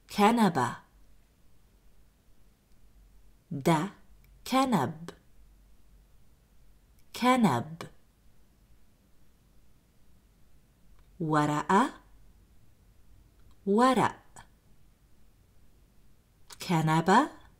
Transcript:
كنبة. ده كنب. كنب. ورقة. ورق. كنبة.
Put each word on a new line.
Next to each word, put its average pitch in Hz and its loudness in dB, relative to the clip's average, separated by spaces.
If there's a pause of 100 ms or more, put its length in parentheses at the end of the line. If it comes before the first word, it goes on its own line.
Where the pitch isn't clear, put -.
(180)
كنبة. 202 2 (2750)
ده 160 0 (600)
كنب. 240 -2 (2000)
كنب. 165 0 (3250)
ورقة. 151 0 (1700)
ورق. 214 0 (2250)
كنبة. 165 2 (300)